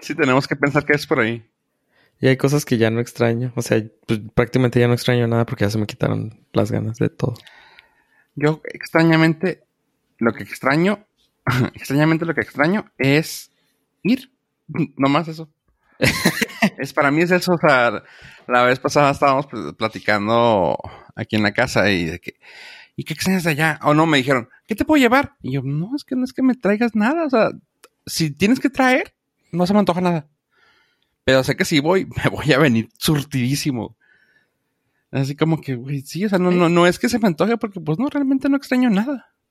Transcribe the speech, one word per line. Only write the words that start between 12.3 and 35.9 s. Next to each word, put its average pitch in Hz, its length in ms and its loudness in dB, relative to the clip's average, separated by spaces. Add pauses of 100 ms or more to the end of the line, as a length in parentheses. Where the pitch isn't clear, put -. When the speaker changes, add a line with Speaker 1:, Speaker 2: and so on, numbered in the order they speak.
Speaker 1:
que 117 80 0
extraño 165 560 -2
es 143 520 0 (520)
ir. - 280 -2 (380)
<laughs> 151 280 -6
Nomás 143 320 0
eso. 160 200 -14 (500)
Speaker 2:
<laughs> 190 100 2 (680)
Speaker 1:
Es, 131 140 -8
para 143 180 2
mí 151 120 2
es 175 80 0
eso. 180 220 2
O 170 60 0
sea, 123 440 2 (460)
la 123 160 4
vez 127 160 2
pasada 147 300 2
estábamos 139 360 0
pl-, 92 280 -8
platicando 107 1000 2 (380)
aquí 110 220 -6
en 107 60 2
la 104 100 0
casa 117 380 2
y 87 160 0
de 82 120 -8
que, - 160 -16 (640)
"¿y 139 80 -10
qué - 80 -10
extrañas 185 320 -2
de 170 60 0
allá?". 151 320 0
O 147 120 2
no, 156 120 4
me 156 100 2
dijeron, 131 320 0 (180)
"¿Qué 226 80 -4
te 285 100 -4
puedo 311 160 4
llevar?". 254 420 2
Y 139 100 -6
yo, 135 100 -4
"No, 151 320 -4
es 294 80 -8
que - 140 -8
no 254 80 -2
es 254 80 -10
que 254 100 -6
me 254 120 2
traigas 214 420 -2
nada. 277 300 0
O 277 40 -6
sea, 220 200 2 (560)
si 160 260 -2
tienes 214 260 2
que 269 120 -2
traer, 262 440 0 (380)
no 175 140 0
se 196 80 0
me 214 40 6
antoja 180 220 0
nada. 175 260 -2 (960)
Pero 131 200 4
sé 143 120 -2
que 185 80 -2
si 165 140 0
voy, 170 280 0
<laughs> - 180 -8
me 139 60 2
voy 98 220 -2
a 127 60 4
venir 117 300 2 (100)
surtidísimo". 135 960 -4 (1160)
Así 135 240 -2
como 160 240 0
que, 131 160 -8
güey, 135 240 -8